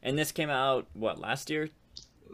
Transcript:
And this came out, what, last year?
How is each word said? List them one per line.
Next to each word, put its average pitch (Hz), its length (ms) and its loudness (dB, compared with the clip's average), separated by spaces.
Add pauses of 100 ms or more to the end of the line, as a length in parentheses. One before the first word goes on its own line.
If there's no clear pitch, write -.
And 135 160 2
this 151 120 0
came 151 200 -2
out, 135 440 2
what, 104 240 0
last 110 300 -4
year? 156 220 0 (640)